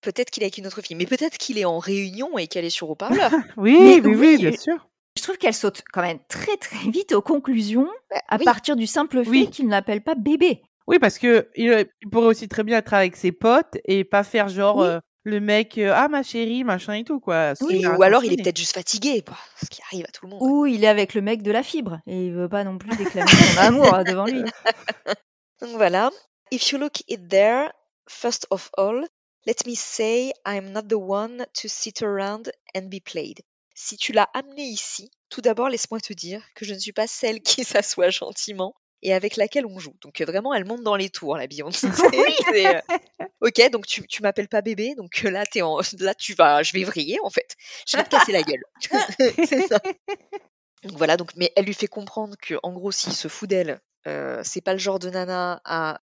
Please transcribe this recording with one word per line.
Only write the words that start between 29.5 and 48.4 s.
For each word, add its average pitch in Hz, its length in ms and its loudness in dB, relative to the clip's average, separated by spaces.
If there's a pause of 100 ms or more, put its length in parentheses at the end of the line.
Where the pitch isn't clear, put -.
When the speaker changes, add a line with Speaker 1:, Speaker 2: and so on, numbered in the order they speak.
Speaker 1:
me 240 100 -10
say 233 560 -4 (140)
I'm 196 260 -8
not 214 120 -8
the 208 100 -4
one 214 540 -6 (160)
to 220 40 -12
sit - 360 -10
around 208 480 -6 (240)
and 190 80 -8
be 190 200 -14
played. - 380 -12 (320)
Si - 240 -14
tu - 160 -8
l'as 208 220 2
amenée 277 320 -10
ici, 214 420 -12 (200)
tout - 120 -14
d'abord, 233 280 0
laisse-moi 226 300 -6
te 208 140 -12
dire 180 300 -14 (100)
que - 120 -14
je 196 100 -10
ne 190 40 -16
suis 202 140 -10
pas 220 140 -4
celle 220 340 -6
qui - 220 -2
<laughs> - 0 -
s'assoit 185 480 0
gentiment 196 640 -8 (260)
et 190 120 -2
avec 190 240 -2
laquelle 220 280 -2
on 190 140 -14
joue. » 156 220 -18
Donc, 147 200 -12
euh, 156 40 -2
vraiment, 202 280 -6
elle 196 120 -2
monte 240 180 -10
dans 208 120 0
les 196 140 -4
tours, 151 260 -6
la 131 120 -8
Beyoncé. 147 400 -8
Speaker 3:
<laughs> 311 260 2
Oui. 571 240 2
Speaker 1:
<laughs> 440 160 -2
C'est, 381 220 4
euh, « 320 40 -4 (600)
Ok, 233 300 4
donc 214 160 -6
tu, - 200 -10
tu - 140 -12
m'appelles 196 260 -2
pas 208 140 -2
bébé, 220 340 -6
donc, 196 300 -10
euh, 233 60 0
là, 196 140 -4
t'es 202 180 -4
en, 156 160 -2
<laughs> 180 200 -6
là, 190 160 -2
tu - 200 -12
vas, 147 280 6
je - 100 -4
vais 185 100 -4
vriller, 175 400 -6
en 196 60 -6
fait. - 260 -4 (320)
Je - 100 -2
vais 311 60 0
te - 60 -6
casser - 220 4
la 180 120 2